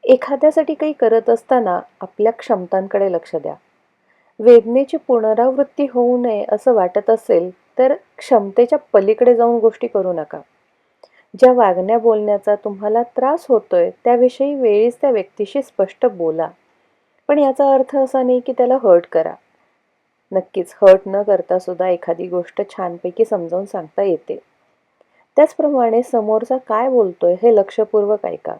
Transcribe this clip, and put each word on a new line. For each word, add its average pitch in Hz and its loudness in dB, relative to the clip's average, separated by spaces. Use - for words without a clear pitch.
एखाद्यासाठी 294 0
काही 302 -6
करत 226 0
असताना 226 -2
आपल्या 208 -4
क्षमतांकडे 196 -4
लक्ष 170 -8
द्या. 147 -8
वेदनेची 240 4
पुनरावृत्ती 254 -2
होऊ 247 0
नये 226 -4
असं 214 0
वाटत 202 0
असेल 185 0
तर 262 2
क्षमतेच्या 233 0
पलीकडे 220 4
जाऊन 233 0
गोष्टी 220 -2
करू 185 -4
नका. 156 -10
ज्या 254 8
वागण्या 208 2
बोलण्याचा 208 0
तुम्हाला 208 -4
त्रास 262 -4
होतोय 185 0
त्याविषयी 247 0
वेळीच 233 0
त्या 277 0
व्यक्तीशी 214 -4
स्पष्ट - -4
बोला, 165 -4
पण 294 0
याचा 277 2
अर्थ 262 0
असा 262 -2
नाही 247 0
की 254 -10
त्याला 247 0
हर्ट 175 4
करा. 160 -4
नक्कीच 185 -6
हर्ट 190 6
न 196 -4
करता 185 -2
सुद्धा 180 -6
एखादी 175 -4
गोष्ट 175 -6
छानपैकी 180 -4
समजावून 180 -6
सांगता 185 -8
येते. 175 -4
त्याचप्रमाणे 269 2
समोरचा 220 -2
काय 233 -2
बोलतोय 185 0
हे 233 4
लक्षपूर्वक 208 0
ऐका. - -10